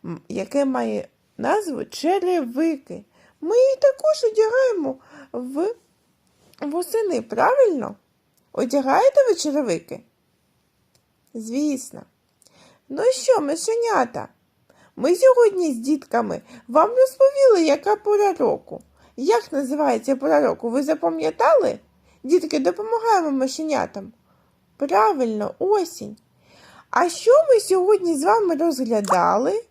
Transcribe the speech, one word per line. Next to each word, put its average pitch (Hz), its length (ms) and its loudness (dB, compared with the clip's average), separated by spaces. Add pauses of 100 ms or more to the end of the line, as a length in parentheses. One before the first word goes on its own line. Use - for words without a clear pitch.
м, 165 240 -12
яке 247 360 -4
має 240 420 -6 (300)
назву 330 480 -4
черевики. 320 1200 -4 (360)
Ми 381 160 0
її 523 180 4
також 539 560 0
одягаємо 427 640 0 (340)
в-, 277 440 -6 (880)
восени, 349 600 -4
правильно? 330 760 0 (560)
Одягаєте 285 760 2
ви 381 60 2
черевики? 269 680 -4 (1300)
Звісно. 262 680 -6 (880)
Ну 285 140 -6
що, 494 380 0
мишенята, 330 880 -4 (680)
ми 320 200 0
сьогодні 427 580 4
з 226 40 -8
дітками 233 640 -4 (260)
вам 311 220 2
розповіли, 523 800 4
яка 392 280 2
пора 415 380 0
року. - 480 -4 (360)
Як 415 340 0
називається 277 640 -2
пора 294 260 0
року, 240 280 -2
ви 262 140 -2
запам'ятали? 330 960 0 (440)
Дітки, 311 360 0
допомагаємо 415 720 -2
мишенятам. 262 840 -4 (640)
Правильно, 277 840 0
осінь. 359 580 -2 (720)
А 339 200 2
що - 220 0 (180)
ми 480 100 6
сьогодні 370 560 2
з 277 80 -4
вами 392 320 2
розглядали? 233 1160 0